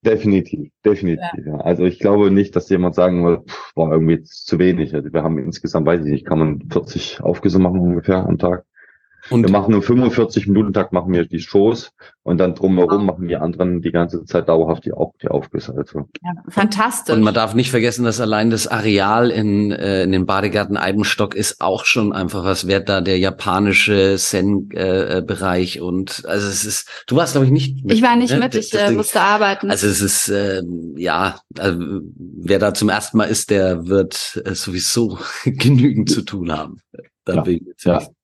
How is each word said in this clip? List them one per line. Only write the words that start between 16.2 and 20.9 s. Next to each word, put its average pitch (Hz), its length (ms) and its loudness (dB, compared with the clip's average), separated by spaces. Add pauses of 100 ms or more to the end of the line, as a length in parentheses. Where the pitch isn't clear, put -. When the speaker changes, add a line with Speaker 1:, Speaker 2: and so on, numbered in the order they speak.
Speaker 2:
Ja, 175 80 -8 (180)
fantastisch. 208 680 -2
Speaker 3:
Und 110 80 4
man 107 120 2
darf 113 180 0
nicht 127 180 0
vergessen, 120 340 0
dass 113 160 -2
allein 107 280 2
das 113 200 0
Areal 107 640 2
in, 104 420 0
äh, 95 320 -2
in 92 80 0
den 92 120 2
Badegarten 98 540 0
Eibenstock 104 560 -2